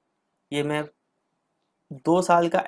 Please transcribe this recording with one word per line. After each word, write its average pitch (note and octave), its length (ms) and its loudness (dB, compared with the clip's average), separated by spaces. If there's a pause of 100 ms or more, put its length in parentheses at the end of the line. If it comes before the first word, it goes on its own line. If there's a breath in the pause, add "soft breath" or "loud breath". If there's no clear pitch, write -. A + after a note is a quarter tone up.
(520)
ये D3 100 -2
मैं D3+ 200 -4 (1080)
दो D#3+ 320 0
साल F3 260 2
का F3+ 200 -2